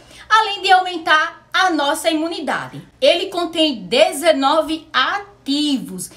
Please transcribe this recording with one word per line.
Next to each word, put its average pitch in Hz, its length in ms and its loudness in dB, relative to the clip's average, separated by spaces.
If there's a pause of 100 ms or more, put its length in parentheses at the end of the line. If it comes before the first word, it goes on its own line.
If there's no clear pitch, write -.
(300)
além 427 320 2
de 381 100 0
aumentar 339 840 2
a 370 160 2
nossa 311 420 -2
imunidade. 269 720 -6 (140)
Ele 339 280 2
contém 320 600 -2
dezenove 302 1040 2
ativos, 277 1200 -4